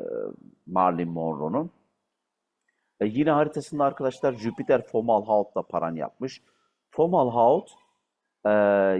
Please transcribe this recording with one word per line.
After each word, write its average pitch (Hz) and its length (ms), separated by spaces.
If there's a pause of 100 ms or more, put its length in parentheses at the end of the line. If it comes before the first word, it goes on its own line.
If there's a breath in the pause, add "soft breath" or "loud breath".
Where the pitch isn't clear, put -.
(680)
Marilyn 87 420
Monroe'nun. 82 640 (1300)
E, 104 60
yine 139 240
haritasında 151 540
arkadaşlar 135 480
Jüpiter 117 540
Fomalhaut'la 107 760
paran 82 320
yapmış. - 480 (480)
Fomalhaut, 143 800 (760)
e, 104 40 (500)